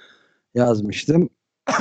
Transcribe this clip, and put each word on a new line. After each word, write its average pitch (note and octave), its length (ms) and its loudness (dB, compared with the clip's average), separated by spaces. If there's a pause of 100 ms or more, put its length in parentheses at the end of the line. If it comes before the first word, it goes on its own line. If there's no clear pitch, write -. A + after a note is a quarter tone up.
(540)
yazmıştım. A#2+ 760 0 (380)
<clears throat> - 140 -2